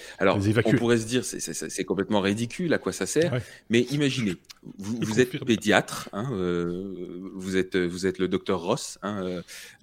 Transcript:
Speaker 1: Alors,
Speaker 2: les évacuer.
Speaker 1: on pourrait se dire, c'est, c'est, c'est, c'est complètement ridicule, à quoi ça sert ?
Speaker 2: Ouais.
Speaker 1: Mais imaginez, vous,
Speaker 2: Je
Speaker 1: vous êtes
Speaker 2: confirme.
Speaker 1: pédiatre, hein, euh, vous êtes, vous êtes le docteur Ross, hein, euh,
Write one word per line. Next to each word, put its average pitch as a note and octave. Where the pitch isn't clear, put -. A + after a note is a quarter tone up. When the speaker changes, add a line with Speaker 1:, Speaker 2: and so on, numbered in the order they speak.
Speaker 1:
Alors, F#2+
Speaker 2:
les G2
évacuer. A2
Speaker 1:
on -
pourrait A#2+
se A2
dire, A#2
c'est, -
c'est, E2
c'est, D#2+
c'est F#2
complètement G2
ridicule, A#2
à G2+
quoi F#2+
ça -
sert ? D3+
Speaker 2:
Ouais. B2+
Speaker 1:
Mais A#2
imaginez, B2+
vous, G#2
Speaker 2:
Je -
Speaker 1:
vous G#2+
êtes B2+
Speaker 2:
confirme. C3+
Speaker 1:
pédiatre, G#2
hein, A2
euh, F2+
vous F#2
êtes, F#2
vous F2+
êtes F#2
le F2+
docteur F#2
Ross, G2+
hein, G2+
euh, F2+